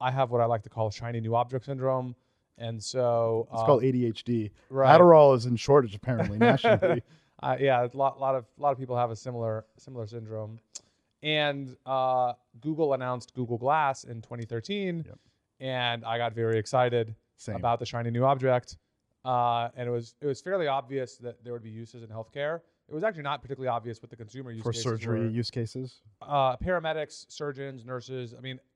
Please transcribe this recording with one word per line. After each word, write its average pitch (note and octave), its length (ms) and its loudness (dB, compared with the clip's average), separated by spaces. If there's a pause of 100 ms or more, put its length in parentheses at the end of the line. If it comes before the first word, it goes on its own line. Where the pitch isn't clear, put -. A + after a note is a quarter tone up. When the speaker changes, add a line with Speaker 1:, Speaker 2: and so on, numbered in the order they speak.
Speaker 1:
I B2+ 100 -2
have B2+ 220 0
what A#2+ 80 4
I A#2 60 4
like A#2 180 0
to - 40 -20
call A2 220 -2
shiny A#2 300 -8
new A2+ 160 -2
object A#2+ 300 -2
syndrome. C3 500 -4 (420)
And A#2 240 -8
so, A#2 720 0
Speaker 2:
It's A2+ 100 -2
Speaker 1:
uh, A2+ 40 0
Speaker 2:
called B2 180 6
A C3+ 80 4
D B2 120 2
H A2+ 200 -4
D. A2+ 260 -2 (200)
Speaker 1:
Right. C3+ 280 8
Speaker 2:
Adderall D#3 380 12
is A#2 100 -2
in B2 80 0
shortage, B2 400 4
apparently, A#2 440 -4
Speaker 1:
<laughs> A#3 140 8
Speaker 2:
nationally. F#3+ 520 4 (360)
Speaker 1:
Uh, C3 200 0
yeah, B2+ 260 4
a B2 100 -8
lot, C3+ 220 0
lot C3+ 160 0
of, B2 100 -4 (140)
lot C#3+ 140 2
of B2 60 -4
people B2 180 -6
have A#2+ 160 0
a - 20 -8
similar, A2+ 500 -6 (120)
similar B2 320 -12
syndrome. A2 500 -12 (640)
And, C#3+ 540 -2 (100)
uh, B2+ 460 0 (280)
Google D3+ 340 0
announced B2+ 400 -6
Google A#2+ 220 -4
Glass C#3 460 0
in A#2+ 180 -14
twenty A#2 240 -12
thirteen, E3+ 600 -6
Speaker 2:
Yep. - 120 -20 (420)
Speaker 1:
and B2 440 -4
I A2+ 140 -4
got A#2 160 -2
very A2+ 240 0
excited A#2 560 0 (220)
Speaker 2:
Same. - 180 -10
Speaker 1:
about A#2 240 -2
the A#2 80 -8
shiny A#2 240 -4
new A#2+ 140 0
object. C3 540 0 (460)
Uh, A#2+ 520 0
and B2 120 -6
it A#2+ 40 -2
was, A#2 280 -8
it D3 60 -6
was C#3 140 -4
fairly F#3 260 -4
obvious C3+ 520 -4
that A#2 260 -14
there A#2+ 80 -12
would A#2 100 -10
be A2 80 -16
uses A2+ 320 -16
in A2+ 60 -18
healthcare. C#3+ 540 -8 (260)
It - 60 -16
was D#3+ 100 -6
actually F3+ 180 -4
not C#3+ 200 -6
particularly C3 260 -8
obvious A#2 340 -6
what B2 80 -20
the A#2 60 -20
consumer B2 340 -16
use A2 140 -10
Speaker 2:
For A#2 80 -2
Speaker 1:
cases A#2 100 -6
Speaker 2:
surgery A2+ 380 -2
Speaker 1:
were. A#2 80 -2
Speaker 2:
use A2+ 240 -4
cases? B2+ 480 -8 (200)
Speaker 1:
Uh, C3+ 360 0
paramedics, D#3+ 760 -4
surgeons, C#3 540 -10
nurses. B2+ 520 -10
I A#2 40 -20
mean, C3 180 -12 (180)